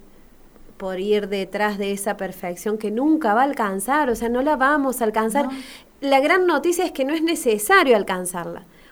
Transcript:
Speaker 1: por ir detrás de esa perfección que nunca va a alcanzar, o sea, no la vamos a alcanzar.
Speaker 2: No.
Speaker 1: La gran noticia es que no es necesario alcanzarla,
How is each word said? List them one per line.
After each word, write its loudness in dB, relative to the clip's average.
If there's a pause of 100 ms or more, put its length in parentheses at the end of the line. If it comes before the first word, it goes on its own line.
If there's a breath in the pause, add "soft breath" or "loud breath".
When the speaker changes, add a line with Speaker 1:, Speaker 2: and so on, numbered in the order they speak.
(760 soft breath)
Speaker 1:
por -8
ir 0
detrás -2
de -2
esa -4
perfección -6
que -4
nunca 2
va 4
a 4
alcanzar, 0
o 0
sea, -4
no 0
la 2
vamos 2
a 0
alcanzar. 0
Speaker 2:
No. -6 (480 loud breath)
Speaker 1:
La 2
gran 4
noticia 2
es -2
que -2
no -2
es -2
necesario 4
alcanzarla, -4 (280 soft breath)